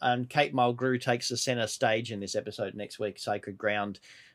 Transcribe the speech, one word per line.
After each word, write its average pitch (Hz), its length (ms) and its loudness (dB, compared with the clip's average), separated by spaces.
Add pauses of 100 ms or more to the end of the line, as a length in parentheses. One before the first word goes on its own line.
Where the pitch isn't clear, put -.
and 123 300 2
Kate 147 240 2
Mulgrew 123 460 4
takes 123 280 0
the 120 80 -4
center 120 300 0
stage 110 440 2
in 104 100 -6
this 98 140 -6
episode 104 400 -4
next 104 240 -10
week, 104 200 -2
Sacred 104 400 -4
Ground, 104 420 0 (340)